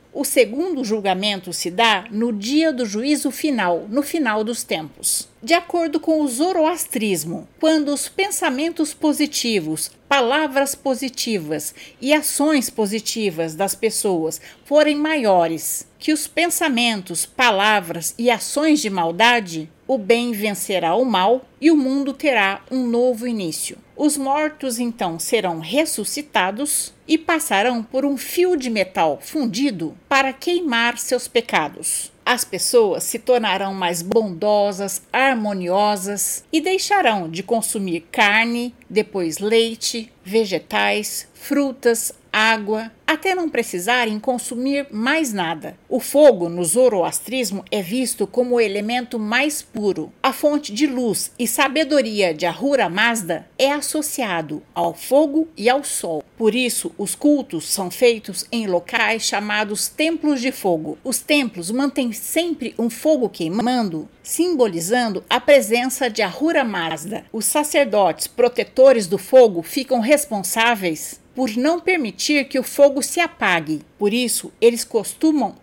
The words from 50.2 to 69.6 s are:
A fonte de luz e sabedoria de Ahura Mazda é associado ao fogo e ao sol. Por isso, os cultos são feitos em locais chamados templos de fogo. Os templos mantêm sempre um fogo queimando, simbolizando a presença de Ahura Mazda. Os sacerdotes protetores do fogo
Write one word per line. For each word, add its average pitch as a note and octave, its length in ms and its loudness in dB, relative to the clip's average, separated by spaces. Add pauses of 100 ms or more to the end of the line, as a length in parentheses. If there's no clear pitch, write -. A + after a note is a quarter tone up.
A C4 120 2
fonte D4 400 0
de B3 120 0
luz B3 540 -2
e A#3+ 80 -2
sabedoria C4 840 2
de D#3 120 -4
Ahura G#3+ 440 0
Mazda F#3+ 580 0 (100)
é C4+ 140 2
associado G#3+ 880 -4 (140)
ao E3+ 180 -2
fogo D4+ 640 2
e G#3 140 0
ao C#4 140 2
sol. D#3+ 380 -6 (160)
Por A3 160 4
isso, B3 440 -2
os G3+ 180 -6
cultos C4+ 540 0
são F#3 200 -4
feitos A3 600 0
em A3+ 160 -2
locais G#3+ 560 0
chamados G#3 640 -2
templos D#4 540 0
de C4 100 0
fogo. E3 520 -2
Os B3+ 160 -4
templos A3+ 520 -2
mantêm C4 400 -2
sempre D#4+ 640 -4
um A#3 120 0
fogo B3+ 400 0
queimando, F#3+ 800 -2 (140)
simbolizando A3+ 1080 0
a B3 100 4
presença B3 720 4
de A3 120 -2
Ahura C#4+ 420 0
Mazda. E3 680 -6
Os A3 140 -6
sacerdotes G#3+ 800 2
protetores A#3+ 800 4
do F#3 100 0
fogo A3 460 6